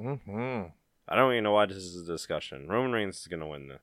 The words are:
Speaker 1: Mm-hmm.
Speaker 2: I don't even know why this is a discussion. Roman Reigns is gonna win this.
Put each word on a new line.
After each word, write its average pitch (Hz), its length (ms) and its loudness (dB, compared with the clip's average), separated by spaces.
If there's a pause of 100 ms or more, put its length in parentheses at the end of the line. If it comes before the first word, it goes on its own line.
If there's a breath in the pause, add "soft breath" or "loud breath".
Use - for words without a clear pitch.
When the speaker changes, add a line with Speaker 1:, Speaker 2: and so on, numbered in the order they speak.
Speaker 1:
Mm-hmm. 117 680 -4 (420)
Speaker 2:
I 85 60 4
don't 127 160 8
even 117 120 2
know 104 80 4
why 104 140 8
this 95 120 -6
is 90 180 -8 (120)
a 85 40 -2
discussion. 76 560 -6
Roman 123 240 0
Reigns 104 280 -2
is - 80 -16
gonna 80 200 -6
win 71 200 -10
this. 67 140 -16